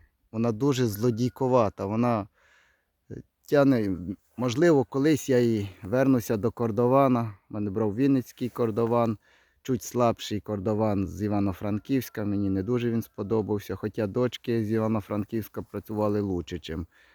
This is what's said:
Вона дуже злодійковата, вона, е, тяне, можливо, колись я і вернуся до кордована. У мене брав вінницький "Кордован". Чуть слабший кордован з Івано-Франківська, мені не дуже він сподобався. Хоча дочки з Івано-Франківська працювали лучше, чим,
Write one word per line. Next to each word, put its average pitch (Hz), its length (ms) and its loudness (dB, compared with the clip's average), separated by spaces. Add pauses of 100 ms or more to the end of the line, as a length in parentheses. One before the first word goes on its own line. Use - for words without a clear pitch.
(320)
Вона 113 200 0
дуже 127 340 0
злодійковата, 117 1000 0
вона, 110 420 0 (800)
е, - 120 -14 (260)
тяне, 127 480 4 (400)
можливо, 131 480 4
колись 139 440 0
я 127 100 4
і 113 300 2 (140)
вернуся 123 540 2
до 107 160 0
кордована. 120 800 2 (160)
У - 40 -12
мене 104 160 -4
брав 104 260 0
вінницький 127 520 0
"Кордован". 117 720 0 (440)
Чуть 127 200 -2
слабший 113 580 0
кордован 104 640 0
з 87 160 -8
Івано-Франківська, 104 1000 -2
мені 101 260 -2
не 95 120 0
дуже 120 280 -2
він 113 120 0
сподобався. 104 720 -4
Хоча 107 300 -4
дочки 117 580 -2
з 104 60 -4
Івано-Франківська 110 920 -2
працювали 104 580 -2
лучше, 90 380 -4
чим, 80 280 -8 (280)